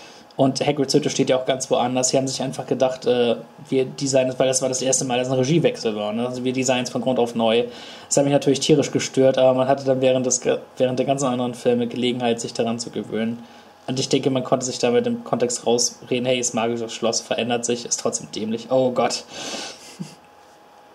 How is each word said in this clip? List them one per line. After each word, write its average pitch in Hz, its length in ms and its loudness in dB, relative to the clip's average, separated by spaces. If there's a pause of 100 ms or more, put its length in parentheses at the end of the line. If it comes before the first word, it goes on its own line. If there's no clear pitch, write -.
(360)
Und 135 300 2
Hagrids 147 280 0
Hütte 139 160 2
steht 131 180 0
ja 131 100 4
auch 127 60 -4
ganz 131 260 -4
woanders. 127 400 0
Sie 143 60 0
haben 135 100 2
sich 131 140 -6
einfach 135 260 -6
gedacht, - 380 0
äh, 120 320 2 (320)
wir 131 160 2
designen, 131 540 0
weil 135 100 2
das 131 140 0
war 131 80 0
das 127 100 -2
erste 131 240 0
Mal, 127 140 0
dass 127 100 0
ein 135 100 0
Regiewechsel 127 580 2
war, 104 180 -2
ne? 117 120 -2
Also 127 180 -6
wir 127 100 0
designen 127 300 0
es - 60 -6
von 123 120 -4
Grund 123 160 0
auf 117 160 0
neu. 117 300 4 (420)
Das - 100 -2
hat 143 80 4
mich 143 80 2
natürlich 139 280 2
tierisch 139 300 4
gestört, 131 460 4
aber 131 160 6
man 127 160 2
hatte 131 160 0
dann 131 160 2
während 127 240 4
des 123 160 0
ge-, 131 180 0 (200)
während 127 200 2
der 127 60 0
ganzen 139 220 0
anderen 123 260 -2
Filme 120 360 0
Gelegenheit, 120 520 0
sich - 140 -8
daran 117 240 0
zu - 120 -8
gewöhnen. 113 520 -4 (440)
Und 131 140 -2
ich - 80 -4
denke, 135 220 2
man 127 140 0
konnte 127 200 0
sich 127 140 -6
damit 120 280 2
im 117 180 -4
Kontext 120 420 -2
rausreden, 123 580 0
hey, 127 140 0
ist 120 160 -4
magisches 117 400 -2
Schloss, 113 260 -2
verändert 117 460 -2
sich, 120 180 -2
ist - 160 -4
trotzdem - 300 -4
dämlich. 110 400 -6
Oh 131 220 4
Gott. 117 320 -2 (1700)